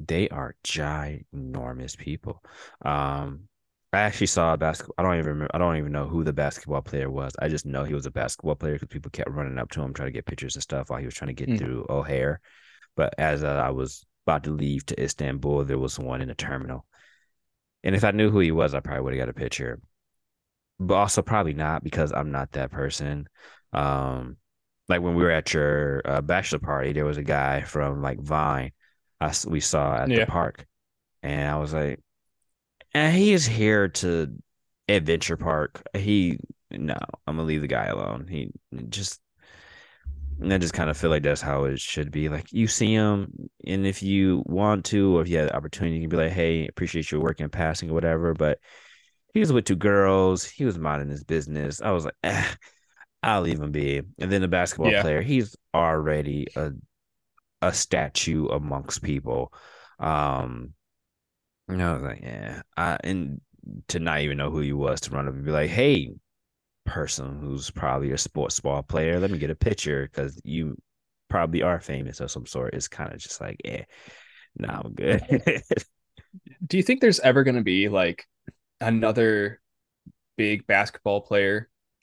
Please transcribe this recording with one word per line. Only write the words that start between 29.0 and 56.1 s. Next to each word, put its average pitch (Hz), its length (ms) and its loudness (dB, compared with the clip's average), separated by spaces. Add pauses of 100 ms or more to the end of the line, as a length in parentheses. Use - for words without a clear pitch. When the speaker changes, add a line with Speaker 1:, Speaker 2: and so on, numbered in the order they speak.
Speaker 1:
I 78 80 2
s-, - 180 -4
we - 140 -2
saw - 380 0
at 131 160 2
the 113 80 6
Speaker 2:
Yeah. - 20 2
Speaker 1:
park. - 420 -2 (560)
And 71 280 -2
I 76 80 0
was 76 160 -4
like, 73 260 -2 (920)
"And 156 220 4
he 208 180 8
is 156 120 4
here 107 420 4
to 82 480 0 (520)
Adventure 82 500 2
Park. 76 440 -2 (120)
He, 98 440 2 (340)
no, 73 240 -4 (300)
I'm 78 100 -4
gonna 80 120 -2
leave 76 140 0
the 71 60 -2
guy 58 180 0
alone." 50 420 -4
He 73 240 -6 (380)
just, - 300 -8 (1200)
and 95 120 0
I 95 60 4
just 85 160 0
kinda 78 200 0
feel 82 160 2
like 76 140 4
that's 71 180 2
how 69 220 0
it 67 160 -2
should 73 320 -6
be. 76 160 -2
Like, 73 240 -6
you 113 160 2
see 110 260 2
him, 104 380 2 (340)
and 98 200 0
if 98 160 -2
you 95 440 4
want 98 400 2
to, 98 320 6
or 82 40 4
if 87 60 -2
you 85 100 2
have 76 100 4
the - 80 -2
opportunity, 80 400 -4
you 80 60 -2
can 80 80 -4
be 85 80 0
like, 80 140 2
"Hey, 82 360 2
appreciate 82 440 -4
your 76 100 0
work 69 180 0
in 76 100 -6
passing," 82 400 -2
or 80 40 0
whatever. 82 400 2
But 76 260 0 (760)
he 214 60 2
was 175 120 4
with 117 140 4
two 98 100 2
girls. 95 720 6
He - 200 -6
was 92 120 0
minding 73 320 -2
his 71 140 -8
business. 73 580 -4
I 104 100 0
was 85 140 0
like, - 180 -8
"Eh, 95 200 0 (800)
I'll 104 180 4
leave 82 180 0
him 73 120 -4
be." 71 260 0 (220)
And 92 120 -2
then 98 100 4
the 92 60 2
basketball 85 440 2
Speaker 2:
Yeah. 101 100 4
Speaker 1:
player, 78 200 2
he's 123 340 0 (180)
already 76 800 2